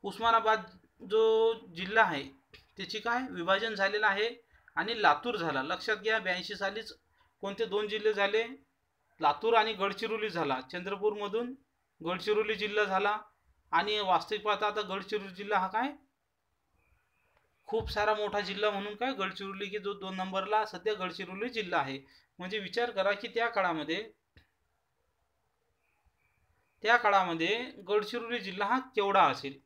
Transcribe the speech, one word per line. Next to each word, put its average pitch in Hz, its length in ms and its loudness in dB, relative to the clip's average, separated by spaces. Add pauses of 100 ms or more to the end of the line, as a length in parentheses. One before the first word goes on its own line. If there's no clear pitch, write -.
उस्मानाबाद 220 600 2 (440)
जो 220 440 6 (140)
जिल्हा 185 360 2
आहे, 151 200 2 (540)
त्याची 196 220 -6
काय 233 220 -2 (100)
विभाजन 190 420 0
झालेलं 202 340 2
आहे 214 360 0 (320)
आणि 214 260 -2
लातूर 160 340 4
झाला. 156 280 -2
लक्षात 185 340 -2
घ्या, 220 220 0
ब्याऐंशी 185 360 -4
सालीच 202 380 -6 (480)
कोणते 196 240 -4
दोन 208 220 -2
जिल्हे 214 260 0
झाले, 202 300 2 (760)
लातूर 160 320 2
आणि 220 200 4
गडचिरोली 202 560 -2
झाला. 147 320 -2
चंद्रपूरमधून 202 920 -4 (500)
गडचिरोली 208 500 0
जिल्हा 208 280 0
झाला. 202 380 0 (500)
आणि 208 280 2
वास्तविक 190 420 2
पाहता, 208 260 0
आता 208 140 -2
गडचिरोली 196 520 -6
जिल्हा 202 260 -2
हा 185 80 0
काय 233 260 -2 (1700)
खूप 220 240 -2
सारा 214 240 2
मोठा 208 260 -2
जिल्हा 202 300 -2
म्हणून 202 260 -4
काय 254 180 -4
गडचिरोली 196 560 -6
की 208 100 -6
जो 202 140 -6
दोन 190 220 -8
नंबरला 190 500 -2
सध्या 208 280 -4
गडचिरोली 185 560 -6
जिल्हा 180 300 -2
आहे. 135 500 -8 (100)
म्हणजे 185 200 -6
विचार 233 320 -2
करा 196 200 2
की 202 160 -4
त्या 233 220 0
काळामध्ये, 180 600 -2 (2750)
त्या 226 160 6
काळामध्ये 202 720 2 (160)
गडचिरोली 226 520 0
जिल्हा 196 280 -4
हा 247 120 4
केवढा 196 440 4
असेल 139 420 0